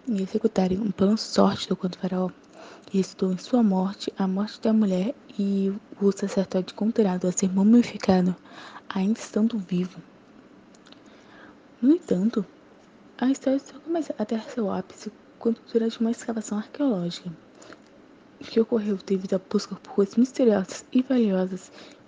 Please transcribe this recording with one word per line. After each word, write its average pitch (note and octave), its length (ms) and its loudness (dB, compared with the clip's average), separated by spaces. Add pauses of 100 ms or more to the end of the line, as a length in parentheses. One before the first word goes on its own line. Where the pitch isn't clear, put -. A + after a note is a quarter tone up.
e G3+ 160 -2
executarem F#3+ 580 0
um G#3 120 -2
plano G3+ 260 2
sórdido - 560 2
contra F#3 240 -6
o - 20 -20
faraó, F#3 300 -4 (560)
que G3 120 -2
resultou F#3+ 340 -2
em F3+ 60 -4
sua - 240 0
morte, F#3+ 540 0
a F#3+ 120 0
morte G3 320 -4
da A3 120 2
mulher G3+ 420 2 (240)
e G3 340 0 (280)
o G3 120 4
sacerdote F#3+ 640 -2
condenado G3 520 0
a F3+ 60 0
ser G3 160 0
mumificado, F#3+ 880 4 (520)
ainda G3+ 300 -2
estando A3 400 0
vivo. F3+ 420 -4 (1800)
No C4 120 6
entanto, G#3 520 0 (720)
a B3+ 120 2
história C4+ 280 0
só - 220 -14
começa E4 380 -4
a G#3+ 60 -2
ter A3 260 -4
seu G3+ 200 -4
ápice - 400 -8 (280)
quando, A#3 220 -2 (120)
durante A3+ 280 0
uma A3+ 100 0
escavação A3 480 -6
arqueológica F#3 720 -4 (1080)
que - 200 0
ocorreu G#3 440 0
devido F#3+ 300 -2
à F#3+ 40 2
busca - 380 -4
por - 180 -16
coisas G3 220 2
misteriosas A3+ 760 2
e B3+ 100 4
valiosas F#3+ 680 0 (360)